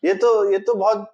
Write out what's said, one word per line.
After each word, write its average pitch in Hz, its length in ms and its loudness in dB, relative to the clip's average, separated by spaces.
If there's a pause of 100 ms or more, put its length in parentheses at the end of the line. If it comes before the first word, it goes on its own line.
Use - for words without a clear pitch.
ये 185 80 2
तो, 208 380 2
ये 190 80 0
तो 226 140 -2
बहुत 202 400 -2